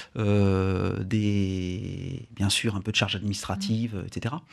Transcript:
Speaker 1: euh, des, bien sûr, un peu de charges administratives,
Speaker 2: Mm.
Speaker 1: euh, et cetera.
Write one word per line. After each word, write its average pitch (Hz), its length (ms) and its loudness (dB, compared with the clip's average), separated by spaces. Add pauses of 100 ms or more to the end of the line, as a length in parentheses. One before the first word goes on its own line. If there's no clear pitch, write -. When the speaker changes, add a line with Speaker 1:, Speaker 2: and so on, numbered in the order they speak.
(180)
Speaker 1:
euh, 95 840 4
des, 95 1300 -2
bien 98 140 2
sûr, 107 260 0
un 95 60 -2
peu 107 100 -2
de - 40 -4
charges 104 200 2
administratives, 101 800 -2
Speaker 2:
Mm. 95 40 -4
Speaker 1:
euh, 87 80 -4
et - 80 -14
cetera. 117 280 -4 (100)